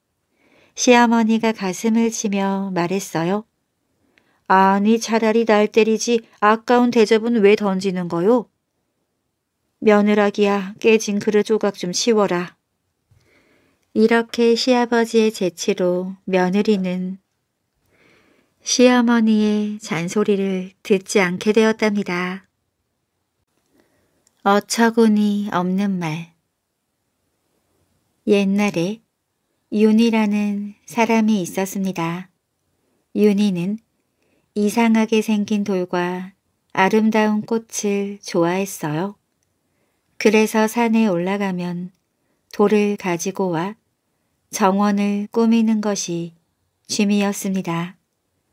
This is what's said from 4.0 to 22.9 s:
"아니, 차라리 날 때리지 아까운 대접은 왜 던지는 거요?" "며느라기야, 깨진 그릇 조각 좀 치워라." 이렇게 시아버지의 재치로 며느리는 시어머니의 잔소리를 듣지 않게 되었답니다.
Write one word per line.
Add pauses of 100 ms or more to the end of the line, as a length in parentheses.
"아니,
차라리
날
때리지 (180)
아까운
대접은
왜
던지는
거요?" (1300)
"며느라기야,
깨진
그릇
조각
좀
치워라." (1400)
이렇게
시아버지의
재치로
며느리는 (1400)
시어머니의
잔소리를 (100)
듣지
않게
되었답니다. (2000)